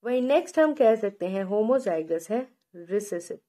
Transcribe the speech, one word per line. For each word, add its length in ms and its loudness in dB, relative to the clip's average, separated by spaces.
वहीं 160 0
नेक्स्ट 380 2
हम 140 4
कह 220 4
सकते 300 -4
हैं 180 -4
होमोजाइगस 880 -2
है 160 -4
रिसेसिव 640 -6